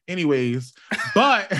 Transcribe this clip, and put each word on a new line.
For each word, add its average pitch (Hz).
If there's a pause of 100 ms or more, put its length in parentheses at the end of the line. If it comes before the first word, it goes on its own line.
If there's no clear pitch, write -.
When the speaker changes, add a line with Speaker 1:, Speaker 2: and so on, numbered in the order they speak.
Speaker 1:
Anyways, 131 (160)
Speaker 2:
<laughs> -
Speaker 1:
but 247